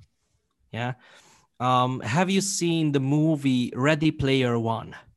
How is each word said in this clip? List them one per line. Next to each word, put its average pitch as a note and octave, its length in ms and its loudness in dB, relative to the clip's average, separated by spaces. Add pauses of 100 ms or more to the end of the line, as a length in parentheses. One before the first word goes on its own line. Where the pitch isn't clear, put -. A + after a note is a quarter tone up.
(720)
Yeah. B2 220 -6 (680)
Um, B2+ 420 0
have F3 280 -2
you F#3+ 120 2
seen E3 500 -2
the C#3 80 2
movie C#3 760 0
Ready D3+ 360 2
Player C3+ 480 0
One? A2+ 360 -4 (220)